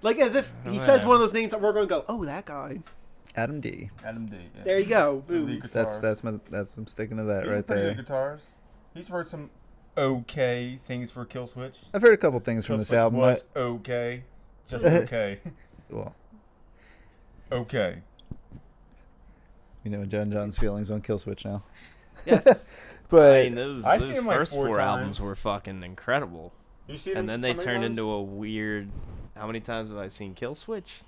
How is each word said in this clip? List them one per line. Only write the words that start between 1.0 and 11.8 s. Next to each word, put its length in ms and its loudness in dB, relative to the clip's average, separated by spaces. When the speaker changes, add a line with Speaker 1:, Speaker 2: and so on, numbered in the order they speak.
Speaker 2:
yeah. 60 0
Speaker 1:
one 80 8
of 40 8
those 140 2
names 160 0
that 100 -4
we're 120 2
gonna 140 0
go, 220 -2
"Oh, 160 -6
that 220 -8
guy." 340 -10
Speaker 3:
Adam 240 -4
D. 300 -10
Speaker 4:
Adam 220 -10
D, 100 -12
yeah. 80 -16
Speaker 1:
There 140 2
you 80 2
go. 420 2
Speaker 4:
Adam 180 -2
D 60 -4
Speaker 1:
Boom. 80 -6
Speaker 4:
guitars. 120 -16
Speaker 3:
That's, 260 0
that's 260 -2
my, 160 -6
that's, 260 -8
I'm 100 -12
sticking 320 -10
to 60 -6
that 200 -2
Speaker 4:
He's 80 -2
Speaker 3:
right 140 -2
Speaker 4:
pretty 160 0
Speaker 3:
there. 120 -2
Speaker 4:
good 120 -10
guitars. 400 -6
He's 160 -16
wrote 180 -6
some 220 -14
okay 920 -2
things 260 -8
for 140 -12
Killswitch. 580 -14